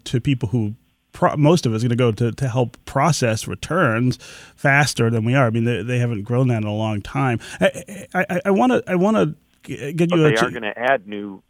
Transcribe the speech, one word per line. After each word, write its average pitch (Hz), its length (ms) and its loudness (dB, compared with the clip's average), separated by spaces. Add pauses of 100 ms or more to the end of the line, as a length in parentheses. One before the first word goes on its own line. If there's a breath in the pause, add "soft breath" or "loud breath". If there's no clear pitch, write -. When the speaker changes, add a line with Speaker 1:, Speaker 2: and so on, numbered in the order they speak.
Speaker 1:
to 123 160 -2
people 127 280 -2
who 110 260 -2 (380)
pro-, - 240 0
most 151 300 4
of 113 80 0
it's 110 100 -2
gonna 120 120 0
go 120 160 4
to, 117 200 -2
to 131 160 -4
help 117 380 -4
process 135 600 0
returns 127 720 0 (400 loud breath)
faster 139 540 2
than 113 160 0
we 120 80 2
are. 139 120 4
I 113 40 2
mean, 113 140 0
they, 117 180 -2
they 123 160 -2
haven't 117 240 -2
grown 123 260 0
that 117 140 0
in 107 60 -4
a 104 60 -2
long 107 280 -2
time. 135 360 -2 (220 loud breath)
I, 190 540 -4
I, 180 160 0
I, 180 160 -2
I 202 40 2
wanna, 233 360 2
I 185 80 -4
wanna 185 400 2 (300)
g-, 143 280 -10
get 170 160 0
Speaker 2:
But 180 80 2
Speaker 1:
you 160 60 4
Speaker 2:
they 151 120 6
Speaker 1:
a 110 40 2
Speaker 2:
are 120 120 2
Speaker 1:
ch- 131 40 -10
Speaker 2:
gonna 110 200 -6
add 120 320 0
new, 101 440 -8